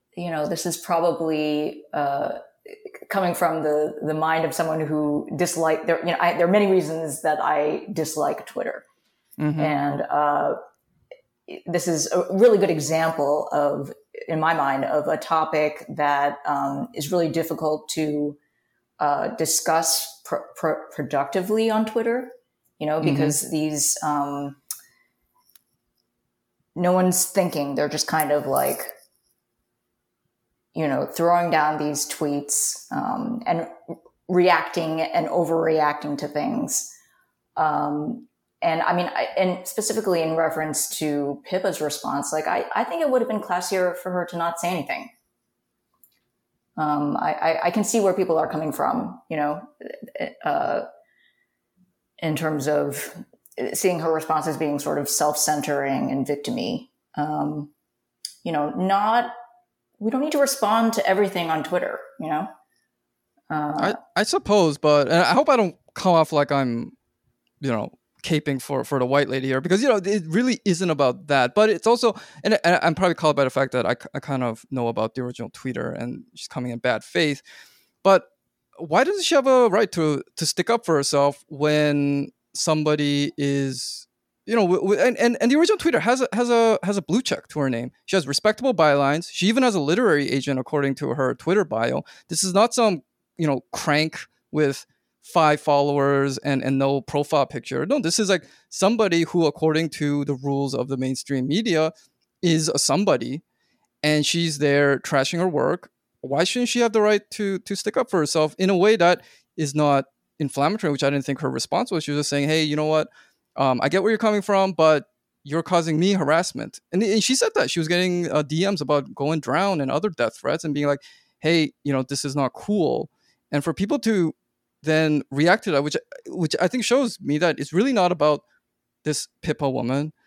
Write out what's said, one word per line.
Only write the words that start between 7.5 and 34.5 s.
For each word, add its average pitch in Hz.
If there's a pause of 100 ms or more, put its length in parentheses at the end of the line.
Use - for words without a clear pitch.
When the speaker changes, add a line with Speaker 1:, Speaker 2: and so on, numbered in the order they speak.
Speaker 1:
dislike 151
Twitter. - (540)
Speaker 2:
Mm-hmm. 151
Speaker 1:
And, 143
uh, 147 (1120)
this 170
is 160
a -
really 208
good 185
example 151
of, 143 (360)
in 160
my 160
mind, 139
of 147
a 151
topic 151
that, 143
um, 139
is 143
really 170
difficult 156
to, 147 (600)
uh, 143
discuss -
pr-, 147 (200)
pr-, -
productively 196
on 220
Twitter, 233 (480)
you 151
know, 156
Speaker 2:
Mm-hmm. 156
Speaker 1:
because 147
these, 151
um, 143 (2250)
no 180
one's 185
thinking. 151
They're 147
just 147
kind 151
of, 143
like, 135 (1900)
you 160
know, 135
throwing 170
down 156
these 147
tweets, -
um, -
and 165 (600)
reacting 165